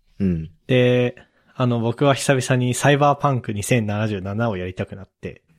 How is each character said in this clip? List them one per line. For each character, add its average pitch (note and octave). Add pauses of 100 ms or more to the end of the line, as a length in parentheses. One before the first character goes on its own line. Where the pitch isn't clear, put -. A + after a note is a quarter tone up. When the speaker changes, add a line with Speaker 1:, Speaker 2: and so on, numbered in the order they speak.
(180)
Speaker 1:
う G2+
ん。 F#2+ (160)
Speaker 2:
で、 B2 (380)
あ B2+
の、 A#2+
僕 A2+
は C#3
久 -
々 B2+
に B2
サ C#3
イ C#3+
バ D3
ー D3+
パ C#3+
ン B2
ク G#2+
二 G2+
千 A#2
七 G#2
十 G2+
七 G#2
を G2
や F2+
り F#2
た G#2
く -
な F#2+
っ -
て、 - (160)